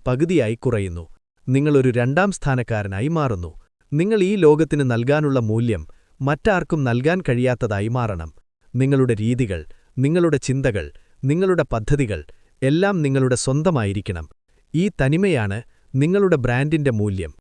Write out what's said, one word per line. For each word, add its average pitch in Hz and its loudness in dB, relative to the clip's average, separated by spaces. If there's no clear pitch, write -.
പകുതിയായി 127 0
കുറയുന്നു. 95 -4
നിങ്ങളൊരു 135 4
രണ്ടാം 135 0
സ്ഥാനക്കാരനായി 113 -2
മാറുന്നു. 117 -2
നിങ്ങൾ 196 0
ഈ 196 -2
ലോകത്തിന് 151 4
നൽകാനുള്ള 135 0
മൂല്യം 110 -2
മറ്റാർക്കും 156 0
നൽകാൻ 131 0
കഴിയാത്തതായി 120 -2
മാറണം. 107 -4
നിങ്ങളുടെ 131 2
രീതികൾ, 110 -2
നിങ്ങളുടെ 156 2
ചിന്തകൾ, 123 -2
നിങ്ങളുടെ 165 2
പദ്ധതികൾ 110 -2
എല്ലാം 170 2
നിങ്ങളുടെ 135 2
സ്വന്തമായിരിക്കണം. 107 -2
ഈ 185 0
തനിമയാണ് 135 0
നിങ്ങളുടെ 175 2
ബ്രാൻഡിന്റെ 139 0
മൂല്യം. 98 -4